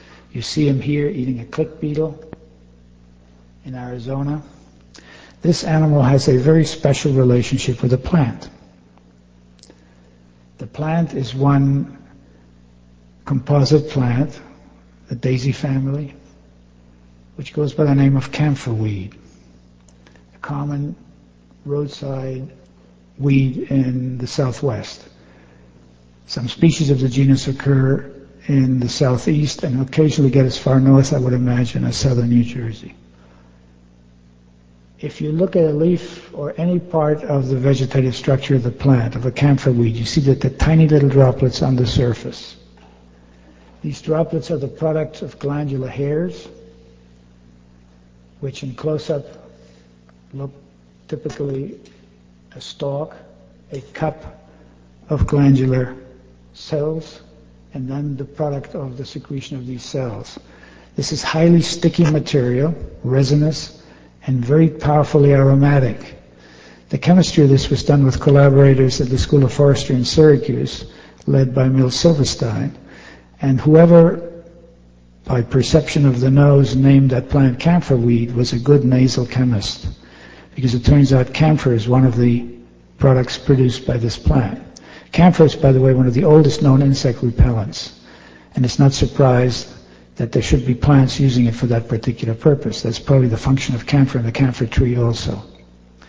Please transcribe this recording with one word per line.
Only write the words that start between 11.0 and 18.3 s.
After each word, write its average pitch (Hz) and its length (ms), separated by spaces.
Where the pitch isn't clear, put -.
is 123 220
one 139 640
composite 143 640
plant, 127 500
the 131 60
daisy 127 380
family, 135 600
which - 180
goes 147 180
by 156 120
the 143 100
name 139 220
of 131 140